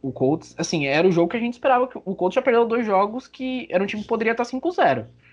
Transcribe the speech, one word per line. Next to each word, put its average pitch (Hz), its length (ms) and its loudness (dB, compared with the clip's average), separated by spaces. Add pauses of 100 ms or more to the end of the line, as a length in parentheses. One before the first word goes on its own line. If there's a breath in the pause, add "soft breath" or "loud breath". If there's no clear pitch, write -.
o 131 120 -8
Colts, 143 460 -2
assim, 160 280 -2
era 151 220 2
o - 20 4
jogo 170 200 2
que 240 60 -4
a 226 40 -2
gente 240 140 -4
esperava, 254 340 2
que - 100 -14
o 196 160 -8
Colts 185 220 -2
já 254 60 0
perdeu 233 240 4
dois 226 200 -2
jogos 208 400 0
que 254 420 -8
era - 140 0
um 202 40 -2
time 214 160 -6
que - 60 -14
poderia 226 260 0
tá 240 100 -2
cinco 262 260 -6
zero. 262 360 2 (260 soft breath)